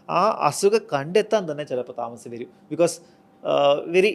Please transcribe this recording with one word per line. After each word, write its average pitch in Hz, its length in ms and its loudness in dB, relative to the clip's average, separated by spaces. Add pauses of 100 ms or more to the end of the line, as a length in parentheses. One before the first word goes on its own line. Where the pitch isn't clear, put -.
ആ 165 380 2
അസുഖം 202 320 2 (140)
കണ്ടെത്താൻ 180 580 0
തന്നെ 147 120 -8
ചിലപ്പോൾ 123 340 -6
താമസം 120 340 -10
വരും. 117 160 -12 (240)
Because, 165 300 0 (440)
ആ, 143 280 4 (180)
very 185 240 4